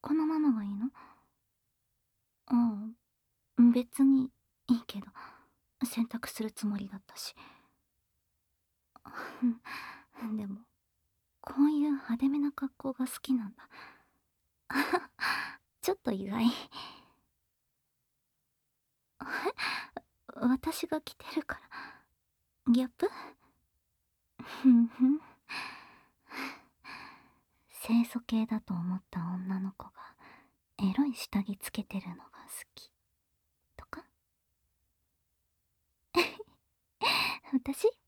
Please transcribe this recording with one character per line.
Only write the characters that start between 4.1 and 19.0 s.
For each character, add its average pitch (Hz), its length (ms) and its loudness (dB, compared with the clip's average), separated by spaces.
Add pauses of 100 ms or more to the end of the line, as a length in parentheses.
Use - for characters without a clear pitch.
い 247 80 6
い 233 120 -2
け 202 140 -10
ど、 - 60 -14 (760)
洗 233 220 -2
濯 - 220 -8
す - 140 -10
る 220 100 -4
つ - 140 -8
も 208 120 0
り 202 100 -6
だ 196 100 -14
っ - 80 -16
た - 120 -20
し。 - 180 -12 (1700)
<laughs> - 1300 -6
で 208 100 -6
も、 196 140 -10 (800)
こ - 220 2
う 294 80 8
い 294 140 2
う 302 60 2
派 269 260 -2
手 262 120 2
め 294 100 0
な 285 120 0
格 - 260 -6
好 269 160 -6
が 254 120 -2
好 - 140 -10
き - 140 0
な 226 140 0
ん - 80 -12
だ。 - 120 -20 (1000)
<laughs> - 420 0 (680)
ち 359 100 0
ょ - 40 2
っ - 20 -20
と - 140 -4
意 196 160 -4
外。 226 200 0
<laughs> - 0 -
え？ - 20 8 (3750)